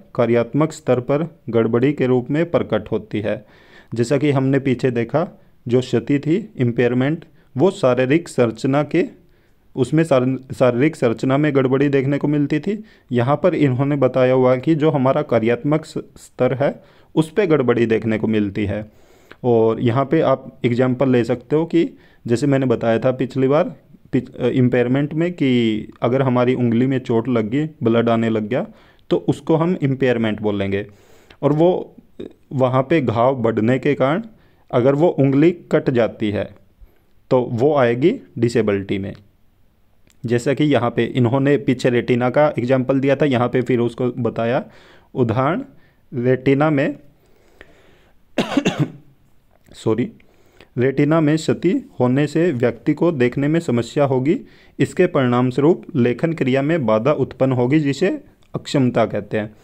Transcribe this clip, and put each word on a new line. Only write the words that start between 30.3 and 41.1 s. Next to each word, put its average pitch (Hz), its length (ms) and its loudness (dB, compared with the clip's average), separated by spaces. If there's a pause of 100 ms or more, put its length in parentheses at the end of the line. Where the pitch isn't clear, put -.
बोलेंगे। 101 460 -4 (540)
और 143 120 0
वो, 165 420 0 (580)
वहाँ 131 300 0
पे 160 180 0
घाव 120 340 0
बढ़ने 117 440 0
के 143 140 0
कारण 143 280 0 (500)
अगर 135 240 2
वो 156 120 2
उंगली 143 440 2
कट 156 380 -2
जाती 110 420 0
है 98 320 -6 (680)
तो 127 100 4 (100)
वो 135 240 2
आएगी 135 440 2 (180)
डिसेबिलिटी 104 600 0
में। 98 160 -8 (1120)
जैसा 120 280 0
कि 143 100 0
यहाँ 120 320 0
पे 117 100 2
इन्होंने 135 520 2